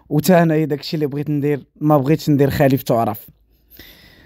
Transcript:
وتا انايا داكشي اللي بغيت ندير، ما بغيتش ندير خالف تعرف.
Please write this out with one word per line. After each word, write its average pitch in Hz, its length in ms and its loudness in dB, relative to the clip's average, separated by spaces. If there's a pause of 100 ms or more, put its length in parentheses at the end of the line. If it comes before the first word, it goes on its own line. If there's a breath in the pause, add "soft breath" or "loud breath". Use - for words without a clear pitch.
وتا 170 340 2
انايا 160 220 2
داكشي 147 320 -6
اللي 147 100 -2
بغيت 143 240 -6
ندير، 147 360 -4 (140)
ما 151 180 2
بغيتش 151 320 0
ندير 139 200 4
خالف 135 320 0
تعرف. 113 440 -2 (1000 loud breath)